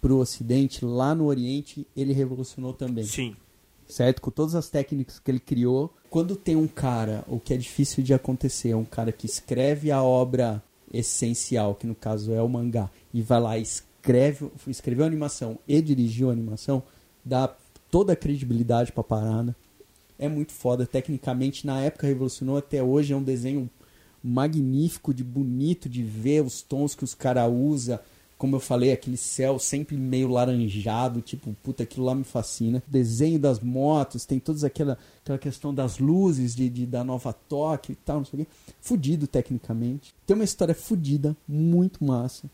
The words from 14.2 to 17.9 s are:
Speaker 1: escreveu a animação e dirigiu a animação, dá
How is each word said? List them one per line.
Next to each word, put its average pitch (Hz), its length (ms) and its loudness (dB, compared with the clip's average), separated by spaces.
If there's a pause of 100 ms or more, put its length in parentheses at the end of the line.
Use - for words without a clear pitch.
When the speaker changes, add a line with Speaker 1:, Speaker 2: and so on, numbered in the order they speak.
Speaker 1:
escreveu 131 380 -2
a 160 40 2
animação 147 480 -4 (120)
e 143 120 6
dirigiu 127 500 2
a - 20 2
animação, 117 500 -2 (420)
dá 127 300 0 (360)